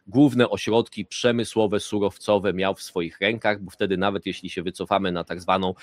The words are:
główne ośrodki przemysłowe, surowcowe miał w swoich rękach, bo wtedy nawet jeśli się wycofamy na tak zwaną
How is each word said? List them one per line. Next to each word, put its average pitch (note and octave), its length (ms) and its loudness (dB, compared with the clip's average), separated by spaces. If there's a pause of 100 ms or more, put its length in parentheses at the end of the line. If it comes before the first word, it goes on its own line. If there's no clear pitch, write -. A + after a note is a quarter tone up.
główne A#2+ 440 4
ośrodki G#2+ 540 -2
przemysłowe, A2 760 0
surowcowe G2+ 720 0
miał F#2+ 220 0
w - 80 -18
swoich - 380 -6
rękach, G#2 420 0
bo F#2 80 -14
wtedy G2 260 -2
nawet G2 300 -2
jeśli F2+ 240 -8
się F2+ 120 -8
wycofamy F#2+ 500 -2
na F2 120 -4
tak F2 160 -10
zwaną F#2 420 0